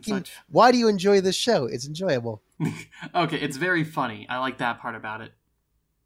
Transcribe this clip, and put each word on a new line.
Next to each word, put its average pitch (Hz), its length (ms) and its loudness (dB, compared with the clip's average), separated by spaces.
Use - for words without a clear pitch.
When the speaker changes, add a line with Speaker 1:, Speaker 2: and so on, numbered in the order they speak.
Speaker 1:
fucking, 202 220 -2
Speaker 2:
such. - 60 -16
Speaker 1:
why 214 220 8
do 247 60 2
you 233 120 4
enjoy 202 320 4
this 180 140 0
show? 190 300 0
It's 123 220 -8
enjoyable. 139 540 -2
Speaker 2:
<laughs> 160 140 -2
Okay, 156 240 0
it's 131 180 -4
very 170 260 0
funny. 123 460 -6
I 123 100 -4
like 127 200 -4
that 120 200 -2
part 117 160 -8
about 110 260 -10
it, 107 120 -18